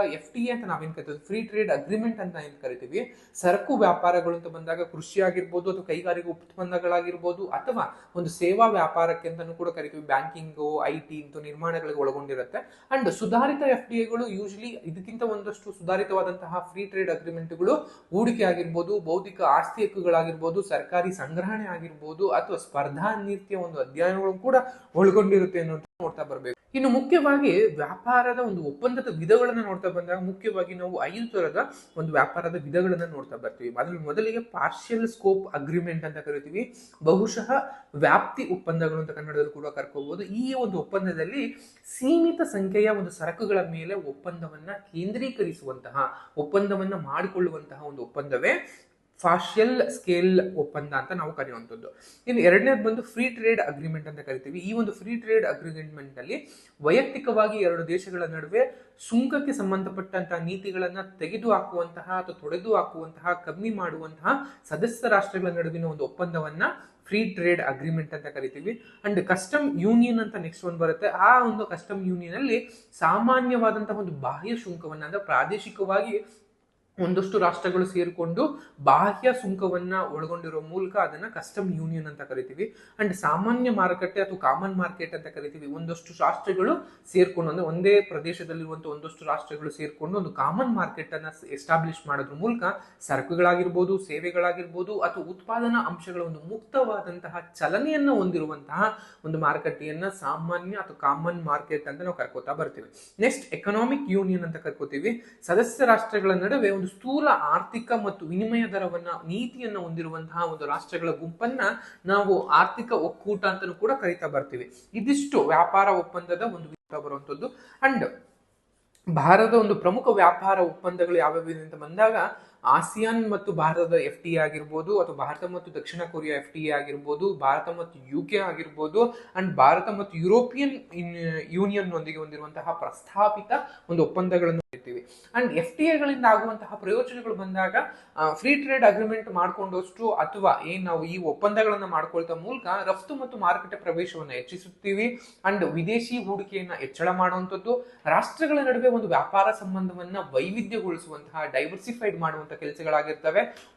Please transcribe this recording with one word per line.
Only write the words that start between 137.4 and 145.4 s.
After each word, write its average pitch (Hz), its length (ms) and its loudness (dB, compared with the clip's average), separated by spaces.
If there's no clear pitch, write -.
ಆ, 156 160 2
ಫ್ರೀ 277 220 2
ಟ್ರೇಡ್ 269 300 4
ಅಗ್ರಿಮೆಂಟ್ 214 460 4
ಮಾಡ್ಕೊಂಡಷ್ಟು 185 800 -2
ಅಥವಾ 185 540 2
ಏನ್ 185 200 -6
ನಾವು 165 180 -2
ಈ 170 140 -6
ಒಪ್ಪಂದಗಳನ್ನ 202 680 2
ಮಾಡ್ಕೊಳ್ತಾ 165 500 -2
ಮೂಲಕ 196 320 -8
ರಫ್ತು - 280 -2
ಮತ್ತು 247 220 -8
ಮಾರುಕಟ್ಟೆ 196 400 0
ಪ್ರವೇಶವನ್ನ 165 520 -4
ಹೆಚ್ಚಿಸುತ್ತೀವಿ. 196 880 -4